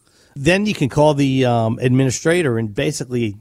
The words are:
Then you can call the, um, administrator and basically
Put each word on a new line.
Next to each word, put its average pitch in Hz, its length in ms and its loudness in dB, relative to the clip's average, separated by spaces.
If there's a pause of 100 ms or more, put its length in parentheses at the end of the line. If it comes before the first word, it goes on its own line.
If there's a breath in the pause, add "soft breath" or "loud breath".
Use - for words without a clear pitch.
(360 soft breath)
Then 175 300 0
you 208 80 -2
can 143 160 -2
call 151 240 4
the, 135 320 2
um, 113 360 0
administrator 131 760 0
and 110 160 -6
basically 123 680 -4